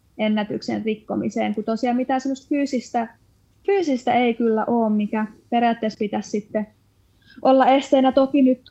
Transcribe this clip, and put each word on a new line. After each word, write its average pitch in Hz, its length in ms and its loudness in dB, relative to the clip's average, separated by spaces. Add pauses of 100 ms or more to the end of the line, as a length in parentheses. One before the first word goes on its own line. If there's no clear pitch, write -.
(180)
ennätyksen 214 680 -4
rikkomiseen, 214 680 -4
kun 214 80 -6
tosiaan 240 340 -2
mitään 262 240 -2
semmoista 269 280 -6
fyysistä, 262 580 -2 (580)
fyysistä 330 480 0
ei 240 200 2
kyllä 220 320 0
ole, 226 240 0
mikä 214 360 -2 (240)
periaatteessa 233 500 0
pitäisi 214 300 -6
sitten 208 380 -6 (760)
olla 262 260 4
esteenä. 262 440 4
Toki 269 300 2
nyt 254 300 2